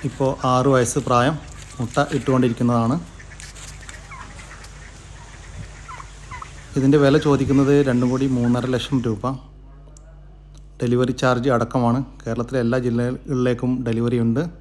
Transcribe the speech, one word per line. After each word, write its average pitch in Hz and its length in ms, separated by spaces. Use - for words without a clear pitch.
ഇപ്പോൾ 135 220
ആറ് 127 220
വയസ്സ് 123 320
പ്രായം, 127 280
മുട്ട 117 180
ഇട്ടുകൊണ്ടിരിക്കുന്നതാണ്. 120 760
ഇതിൻ്റെ 139 260
വില 139 120
ചോദിക്കുന്നത് 139 480
രണ്ടും 123 240
കൂടി 131 140
മൂന്നര 120 360
ലക്ഷം 127 320
രൂപ. 120 280
ഡെലിവറി 123 400
ചാർജ് 127 360
അടക്കമാണ്. 117 440
കേരളത്തിലെ 117 400
എല്ലാ 120 140
ജില്ലകളിലേക്കും 123 840
ഡെലിവറി 117 400
ഉണ്ട്. 120 180